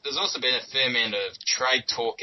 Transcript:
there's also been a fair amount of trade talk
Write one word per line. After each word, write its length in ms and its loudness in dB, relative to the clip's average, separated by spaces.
there's 140 -4
also 220 0
been 160 2
a 160 -2
fair 180 2
amount 260 0
of 300 -2
trade 420 2
talk 360 -2